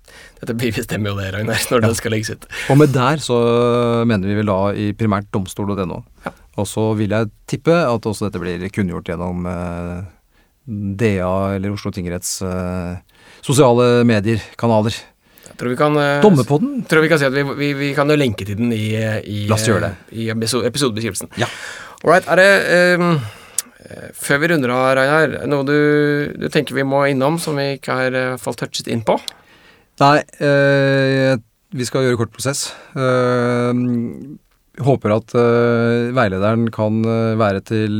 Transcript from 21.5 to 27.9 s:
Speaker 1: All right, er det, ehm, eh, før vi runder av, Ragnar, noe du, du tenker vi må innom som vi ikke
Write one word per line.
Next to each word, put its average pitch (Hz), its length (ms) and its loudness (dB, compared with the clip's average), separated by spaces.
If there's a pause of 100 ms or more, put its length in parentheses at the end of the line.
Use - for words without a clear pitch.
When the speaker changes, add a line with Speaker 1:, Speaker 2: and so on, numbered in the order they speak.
Speaker 1:
All - 60 4
right, 170 160 4
er 156 100 2
det, 180 640 4
ehm, 170 200 2 (720)
eh, - 220 -18
før - 280 -2
vi 160 80 2
runder 147 220 0
av, 131 260 2
Ragnar, 135 500 2
noe 139 180 -2
du, 147 720 2
du - 100 -4
tenker 143 260 -2
vi 135 80 0
må 139 280 0
innom 139 280 0
som 160 180 -4
vi 139 200 -4
ikke - 160 -8